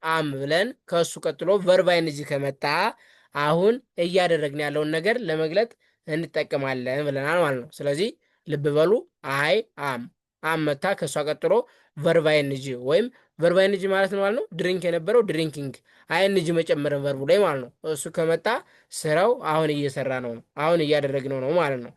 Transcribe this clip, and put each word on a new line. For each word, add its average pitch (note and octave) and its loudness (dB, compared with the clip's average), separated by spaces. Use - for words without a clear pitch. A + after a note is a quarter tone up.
አም D#3+ 0
ብለን C#3+ -2
ከሱ E3+ 0
ቀጥሎ D#3+ -4
ቨርብ F#3 4
አይ F3 4
ኤን E3 0
ጂ C#3+ -6
ከመጣ C#3 -4
አሁን E3 2
እያደረግን E3 0
ያለውን D3+ -2
ነገር E3 0
ለመግለጥ E3 0
እንጠቀማለን C#3+ -4
ብለናል C#3+ 0
ማለት D3 0
ነው። A#2+ -12
ስለዚህ D3 -2
ልብ C#3+ -4
በሉ፣ D#3 4
አይ D3 2
አም፣ C3 -4
አም D#3+ 0
መታ D3 -2
ከሷ - -6
ቀጥሎ D3+ -2
ቨርብ E3 2
አይ D3+ 4
ኤን C#3+ 0
ጂ C3+ -8
ወይም D#3 2
ቨርብ F3 2
አይ F#3+ 6
ኤን G3+ 2
ጂ F#3 -2
ማለት F#3+ 2
ነው G3 -2
ማለት G3+ 0
ነው። F4 -4
ድሪንክ F3 -2
የነበረው F3 2
ድሪንኪንግ፣ D3+ -4
አይ E3+ 2
ኤን G3 4
ጂ E3+ 0
መጨመርን D3 0
ቨርቡ C#3 -2
ላይ F3 6
ማለት D#3+ 2
ነው። B2 -12
እሱ D#3 -6
ከመጣ E3 0
ስራው E3 2
አሁን D#3 2
እየሰራ C#3 -2
ነው፣ B2 -6
አሁን E3 2
እያደረግነው C#3 0
ነው C3 -2
ማለት D3 0
ነው። A#2+ -16